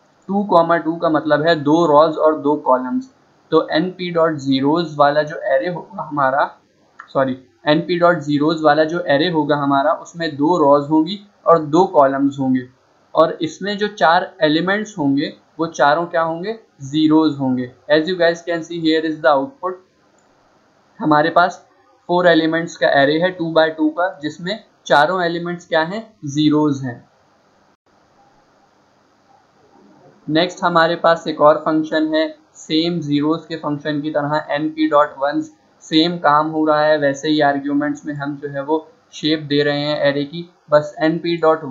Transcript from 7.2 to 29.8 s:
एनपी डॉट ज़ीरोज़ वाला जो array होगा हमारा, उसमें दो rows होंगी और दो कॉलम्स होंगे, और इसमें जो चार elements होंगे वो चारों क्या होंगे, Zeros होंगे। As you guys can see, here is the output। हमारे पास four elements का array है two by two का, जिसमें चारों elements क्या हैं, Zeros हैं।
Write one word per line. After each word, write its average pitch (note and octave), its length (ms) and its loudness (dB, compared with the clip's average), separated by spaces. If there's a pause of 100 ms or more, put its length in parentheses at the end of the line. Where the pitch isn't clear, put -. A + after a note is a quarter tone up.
एनपी E3+ 300 0
डॉट E3+ 200 4
ज़ीरोज़ D3 460 -2
वाला D3+ 200 4
जो D#3+ 140 -4 (120)
array C#3+ 200 2
होगा D3+ 260 0
हमारा, C#3+ 360 2
उसमें E3 440 -8
दो D#3 220 2
rows C#3+ 320 4
होंगी E3 280 0 (280)
और E3 180 6
दो D#3 220 2
कॉलम्स C#3 520 2
होंगे, C3 240 0 (520)
और D#3+ 180 2 (100)
इसमें G3 360 -6
जो G#3 100 -2
चार F#3 420 0 (120)
elements F3+ 560 -2
होंगे C#3+ 340 -2 (260)
वो D#3+ 100 -4
चारों E3 380 0
क्या E3+ 160 -2
होंगे, E3+ 360 -6 (240)
Zeros D3+ 560 2
होंगे। B2+ 320 -4 (220)
As D#3 160 2
you F#3 120 -2
guys E3+ 280 0
can E3+ 140 -4
see, E3+ 180 -10
here D#3+ 220 0
is D#3 140 -4
the D#3 160 2
output। C#3 420 -4 (1300)
हमारे D3+ 300 2
पास F3 280 2 (500)
four F3 200 2
elements E3 480 2
का E3 120 0 (120)
array D3 200 2
है F3+ 120 0
two E3+ 260 -6
by D#3+ 180 4
two D#3 140 2
का, E3+ 180 -2 (140)
जिसमें F3 420 -8 (220)
चारों F3 380 2
elements E3+ 440 -6
क्या D#3+ 140 0
हैं, G3 240 -8 (200)
Zeros D3 600 0
हैं। A#2+ 120 -10 (3250)